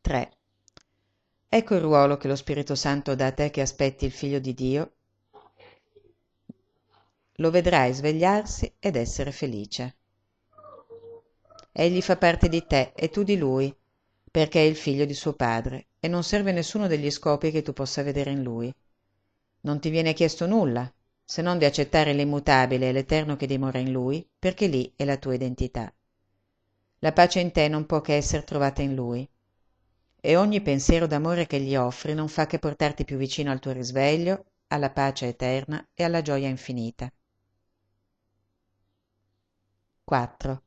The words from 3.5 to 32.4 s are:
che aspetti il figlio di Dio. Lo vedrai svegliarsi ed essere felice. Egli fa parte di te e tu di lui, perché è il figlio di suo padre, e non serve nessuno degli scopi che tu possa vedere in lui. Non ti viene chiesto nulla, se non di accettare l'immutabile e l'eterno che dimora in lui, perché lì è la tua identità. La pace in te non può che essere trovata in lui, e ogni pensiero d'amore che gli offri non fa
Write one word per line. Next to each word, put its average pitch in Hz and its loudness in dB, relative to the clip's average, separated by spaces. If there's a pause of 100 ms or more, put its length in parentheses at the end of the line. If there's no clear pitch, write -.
che 139 -4
aspetti 135 -2
il 127 -4
figlio 139 -4
di 131 -6
Dio. 127 -2 (2500)
Lo 160 0
vedrai 165 4
svegliarsi 165 0
ed 190 -2
essere 131 -4
felice. 123 -8 (1700)
Egli 175 2
fa 180 0
parte 170 4
di 165 -2
te 135 0
e 160 -4
tu 208 -2
di 202 2
lui, 139 0 (560)
perché 160 2
è 156 6
il 156 4
figlio 147 0
di 143 -6
suo 143 -4
padre, 123 -4 (120)
e 160 -4
non 175 -2
serve 196 0
nessuno 190 -2
degli 147 0
scopi 147 0
che 156 0
tu 147 -6
possa 139 -4
vedere 139 -2
in 139 -2
lui. 120 -6 (880)
Non 147 -2
ti 160 -2
viene 160 2
chiesto 165 0
nulla, 131 0 (320)
se - -8
non 175 0
di 151 4
accettare 147 2
l'immutabile 135 2
e - 0
l'eterno 151 0
che 139 -6
dimora 131 -2
in 131 -2
lui, 131 -2 (120)
perché 185 0
lì 131 0
è 143 -4
la 139 0
tua 135 -4
identità. 127 -4 (1080)
La 156 2
pace 175 6
in 175 0
te 151 4
non 151 0
può 151 0
che 151 0
essere 147 -2
trovata 143 -2
in 139 -2
lui, 123 -6 (920)
e 156 6
ogni 208 4
pensiero 160 2
d'amore 160 0
che 139 -2
gli 135 0
offri 127 -2
non 156 -2
fa 156 0